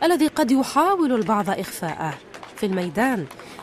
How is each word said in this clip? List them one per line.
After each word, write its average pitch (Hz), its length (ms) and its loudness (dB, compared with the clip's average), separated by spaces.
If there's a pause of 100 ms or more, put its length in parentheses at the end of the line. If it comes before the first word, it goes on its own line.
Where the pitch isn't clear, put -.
الذي 320 240 4
قد 294 240 2
يحاول 302 600 2
البعض 208 380 0
إخفاءه. 160 640 -4 (420)
في 208 100 -2
الميدان 190 600 0 (360)